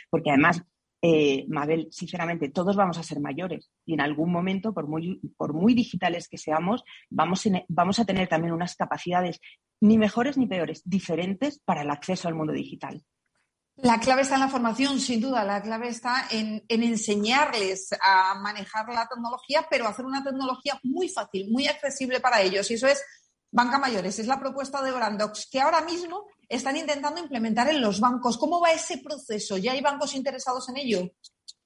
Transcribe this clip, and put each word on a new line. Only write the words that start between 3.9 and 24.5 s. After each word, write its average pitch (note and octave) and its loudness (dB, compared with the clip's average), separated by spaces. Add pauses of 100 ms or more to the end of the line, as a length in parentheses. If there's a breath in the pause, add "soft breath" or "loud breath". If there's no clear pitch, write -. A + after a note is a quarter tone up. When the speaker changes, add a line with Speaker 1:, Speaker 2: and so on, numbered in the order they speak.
Speaker 1:
en D3+ 2
algún D3 0
momento, F#3+ -2
por D#3+ -6
muy, E3 -6 (160)
por D#3 -4
muy G3+ 4
digitales F3 -2
que - -16
seamos, F3 0 (280 loud breath)
vamos E3+ 2
en, F#3+ 2
vamos F3 2
a A3+ 2
tener F#3+ 0
también E3 0
unas F3 -4
capacidades F3 -2 (420 loud breath)
ni A3 8
mejores A#3+ 2
ni B3+ 2
peores, E3 -4
diferentes F#3 -2
para D3+ -2
el D3 -2
acceso F3 -4
al E3 -2
mundo D#3 -2
digital. C#3 -8 (720)
Speaker 2:
La A#3+ 4
clave C4 4
está C4+ 2
en C4+ 4
la C4+ 4
formación, C4 0
sin A#3 0
duda. B3 0
La G3+ -2
clave A3+ -6
está A#3+ -4
en, A3 -4
en A3+ 2
enseñarles A3 0 (120)
a F#3+ 6
manejar G#3 -6
la A#3+ -2
tecnología, B3+ -2
pero B3 2
hacer G#3+ -4
una C4+ -4
tecnología C4 -4
muy D#4+ -2
fácil, G3+ -6
muy C4+ 2
accesible C4+ -2
para A#3+ 6
ellos. G3 2
Y A#3 -2
eso A#3+ 0
es C#4 4 (480 loud breath)
Banca A#3+ 4
Mayores, A3+ -2
es A3 -4
la C4 0
propuesta C4+ -6